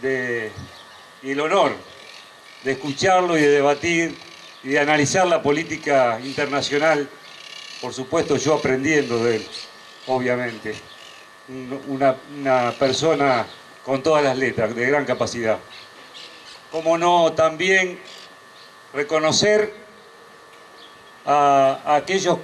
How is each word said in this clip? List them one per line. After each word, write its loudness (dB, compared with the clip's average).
de, -4
y -6
el -2
honor 2
de -2
escucharlo 0
y 4
de 4
debatir 2
y -10
de 0
analizar 2
la 2
política 0
internacional. -2
Por -8
supuesto, -2
yo 0
aprendiendo 0
de 2
él, -8
obviamente. -4
Un, -12
una, 2
una 2
persona 2
con -2
todas 4
las 0
letras, -2
de -2
gran 2
capacidad. -2
Cómo 0
no 4
también 0
reconocer 2
a, 4
a 4
aquellos 0